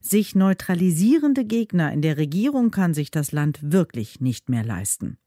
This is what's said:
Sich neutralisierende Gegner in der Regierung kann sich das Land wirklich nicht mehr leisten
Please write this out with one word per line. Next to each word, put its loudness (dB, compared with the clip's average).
Sich 0
neutralisierende 2
Gegner 0
in -2
der 0
Regierung 0
kann 0
sich -4
das -2
Land -2
wirklich -2
nicht -4
mehr 0
leisten -6